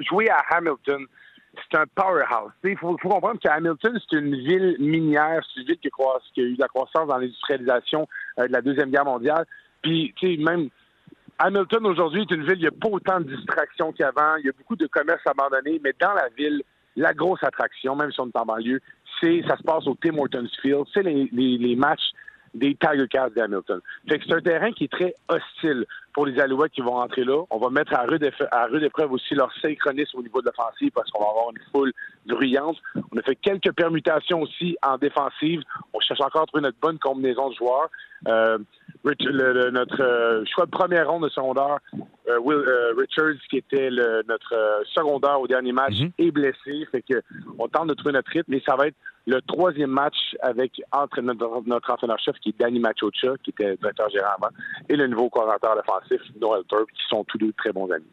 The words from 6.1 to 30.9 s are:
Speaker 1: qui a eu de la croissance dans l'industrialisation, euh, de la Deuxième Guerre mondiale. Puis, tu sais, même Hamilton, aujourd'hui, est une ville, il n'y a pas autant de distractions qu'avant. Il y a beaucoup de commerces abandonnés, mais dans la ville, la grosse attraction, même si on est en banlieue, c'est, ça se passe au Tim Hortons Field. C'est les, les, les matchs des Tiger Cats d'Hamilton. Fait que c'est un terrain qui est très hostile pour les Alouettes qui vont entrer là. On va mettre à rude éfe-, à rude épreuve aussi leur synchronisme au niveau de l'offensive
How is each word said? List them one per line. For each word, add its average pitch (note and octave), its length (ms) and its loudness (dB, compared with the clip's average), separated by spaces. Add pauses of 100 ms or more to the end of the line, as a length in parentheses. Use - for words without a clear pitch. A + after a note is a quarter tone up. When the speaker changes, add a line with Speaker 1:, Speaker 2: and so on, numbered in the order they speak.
Speaker 1:
qui - 80 -2
a B2+ 40 2
eu B2 100 0
de B2 60 0
la C3 80 2
croissance C#3+ 400 0
dans C3 100 0
l'industrialisation, B2+ 920 0 (300)
euh, B2 100 2
de B2 40 -4
la B2+ 100 2
Deuxième C3+ 280 0
Guerre C#3+ 140 4
mondiale. C#3+ 400 0 (380)
Puis, D#3+ 340 0
tu F3+ 200 0
sais, D3 60 -2
même D#3+ 260 0 (680)
Hamilton, G3 480 2
aujourd'hui, F3 360 2
est F3 120 -2
une D#3 100 -2
ville, F#3 120 2
il F3+ 60 -6
n'y D#3+ 40 2
a - 60 2
pas G#3+ 160 -2
autant F#3 320 0
de E3 40 -4 (120)
distractions D#3+ 560 -2
qu'avant. D3+ 480 2
Il C#3 60 -4
y - 20 2
a C3+ 100 2
beaucoup - 160 -8
de D#3+ 140 -2
commerces D#3 380 0
abandonnés, C#3 580 0
mais C#3 160 0
dans G3 140 2
la D#3 220 2
ville, D3 260 -2 (340)
la D#3+ 180 2
grosse D#3+ 300 0
attraction, C3 500 -2
même D3 160 0
si - 100 -6
on C3 80 -4
est A2 80 -6
en A#2+ 100 0
banlieue, A#2+ 340 -2 (400)
c'est, E3+ 260 4
ça C#3+ 100 2
se - 60 -8
passe D#3+ 240 0
au E3+ 160 0
Tim D#3+ 160 0
Hortons B2+ 300 -2 (120)
Field. C#3+ 320 2
C'est G3+ 100 2
les, C#3 300 2
les, B2+ 260 2
les A#2+ 180 2
matchs C#3+ 340 2 (440)
des C#3 200 0
Tiger D3 360 2
Cats C3 260 2
d'Hamilton. G2+ 440 -2 (280)
Fait D3+ 100 0
que B2+ 80 -14
c'est E3+ 60 -2
un E3 80 2
terrain E3 320 0
qui - 120 -6
est C3+ 60 -2
très F3+ 240 -2 (140)
hostile D3+ 560 -2 (300)
pour C#3+ 100 0
les C3+ 160 0
Alouettes C#3 320 2
qui - 80 -6
vont B2 160 -2
entrer B2 260 0
là. C3+ 280 2
On A2 80 -2
va B2 100 0
mettre C#3+ 240 0
à B2+ 120 2
rude D3 180 0
éfe-, C#3 280 -2
à A#2+ 140 2
rude C#3 180 0
épreuve D3 300 0
aussi C3 220 -4
leur C3 260 2
synchronisme C#3+ 580 -2
au B2 40 -8
niveau A#2+ 180 -4
de A#2+ 60 -4
l'offensive A#2+ 480 -2